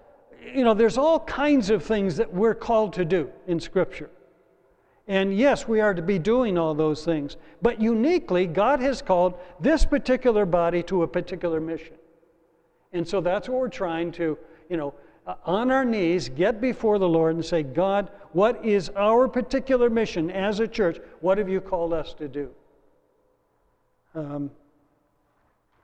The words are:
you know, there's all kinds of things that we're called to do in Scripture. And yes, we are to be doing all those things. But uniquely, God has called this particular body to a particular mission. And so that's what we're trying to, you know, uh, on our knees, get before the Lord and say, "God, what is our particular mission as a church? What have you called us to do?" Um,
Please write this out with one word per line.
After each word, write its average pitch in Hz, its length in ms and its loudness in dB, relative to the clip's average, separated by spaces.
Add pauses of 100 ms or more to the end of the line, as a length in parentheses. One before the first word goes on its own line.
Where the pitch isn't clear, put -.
(540)
you 262 100 0
know, 226 100 6
there's 220 240 2
all 311 220 4
kinds 277 500 0
of 214 140 2
things 196 340 0
that 220 140 -2
we're 208 220 2
called 220 400 0
to 180 120 -2
do 160 240 0 (180)
in 170 120 -2
Scripture. - 500 -4 (1000)
And 196 280 0
yes, 254 320 2
we 220 140 2
are 208 140 4
to 170 80 -4
be 190 160 2
doing 214 380 2
all 160 180 0
those 156 280 0
things. 151 320 -2 (280)
But 233 180 0
uniquely, 226 640 2
God 208 340 2
has 262 220 -2
called 180 320 2 (260)
this 269 240 4
particular 247 600 2
body 170 380 0
to 180 180 -2
a 165 60 2
particular 175 520 -4
mission. 160 360 -8 (1000)
And 170 140 -4
so 196 120 -2
that's 180 300 -2
what 254 100 -2
we're 254 80 -2
trying 170 460 -6
to, 160 240 -4 (320)
you 180 80 -4
know, 143 160 -6 (360)
uh, 180 60 -10 (100)
on 220 240 0
our 262 160 2
knees, 180 420 0
get 185 320 0
before 220 380 0
the 190 100 2
Lord 165 280 2
and 165 100 -4
say, 165 160 0
"God, 190 480 -2 (220)
what 214 340 2
is 202 300 0
our 226 320 4
particular 247 600 0
mission 202 440 -2
as 190 280 -2
a 226 80 0
church? 185 320 0 (200)
What 190 180 2
have 208 100 -2
you 190 140 -2
called 170 320 -2
us 156 220 -4
to 151 120 -10
do?" 139 220 -8 (1700)
Um, 143 340 -8 (1300)